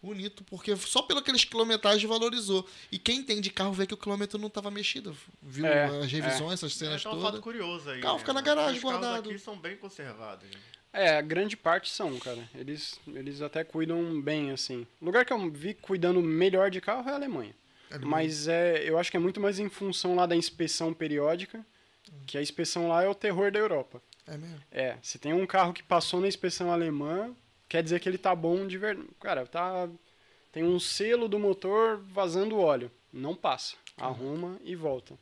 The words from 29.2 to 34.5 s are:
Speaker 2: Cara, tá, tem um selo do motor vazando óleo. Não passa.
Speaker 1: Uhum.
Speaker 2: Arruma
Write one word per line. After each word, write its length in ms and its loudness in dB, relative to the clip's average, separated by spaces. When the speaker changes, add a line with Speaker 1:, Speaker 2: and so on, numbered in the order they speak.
Speaker 2:
Cara, 260 -2
tá, 420 -2
tem 120 -2
um 160 4
selo 480 0
do 100 0
motor 600 2
vazando 500 0
óleo. 320 4
Não 240 -6
passa. 400 -2
Speaker 1:
Uhum. 100 -10
Speaker 2:
Arruma 580 -6